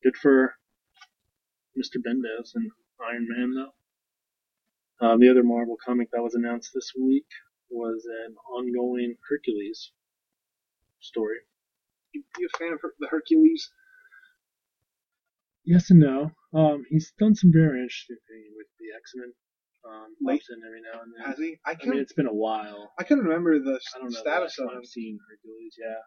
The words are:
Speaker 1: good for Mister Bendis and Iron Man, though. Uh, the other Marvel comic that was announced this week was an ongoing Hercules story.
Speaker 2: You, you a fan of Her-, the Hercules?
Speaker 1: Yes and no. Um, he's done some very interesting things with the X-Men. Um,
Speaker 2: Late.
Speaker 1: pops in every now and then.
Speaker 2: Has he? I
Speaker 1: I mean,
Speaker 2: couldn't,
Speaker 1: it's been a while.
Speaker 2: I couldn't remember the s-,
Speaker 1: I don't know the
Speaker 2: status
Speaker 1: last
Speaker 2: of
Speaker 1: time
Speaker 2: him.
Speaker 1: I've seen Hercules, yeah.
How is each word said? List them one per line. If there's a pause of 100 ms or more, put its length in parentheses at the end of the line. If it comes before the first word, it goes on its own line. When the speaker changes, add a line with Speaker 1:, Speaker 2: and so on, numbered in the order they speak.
Speaker 1:
good
for (1200)
Mister
Bendis
and (360)
Iron
Man,
though. (1300)
Uh,
the
other
Marvel
comic
that
was
announced
this
week (440)
was (220)
an (180)
ongoing (120)
Hercules (1120)
story. (760)
Speaker 2:
You, (160)
you
a
fan
of
Her-,
the
Hercules? (1900)
Speaker 1:
Yes
and
no. (240)
Um,
he's
done
some
very
interesting (100)
things
with (120)
the
X-Men. (500)
Um,
Speaker 2:
Late.
Speaker 1:
pops
in
every
now
and
then.
Speaker 2:
Has
he?
I
Speaker 1:
I
mean,
Speaker 2:
couldn't,
Speaker 1:
it's
been
a
while.
Speaker 2:
I
couldn't
remember
the
s-,
Speaker 1:
I
don't
know
the
Speaker 2:
status
Speaker 1:
last
Speaker 2:
of
Speaker 1:
time
Speaker 2:
him.
Speaker 1:
I've
seen
Hercules,
yeah.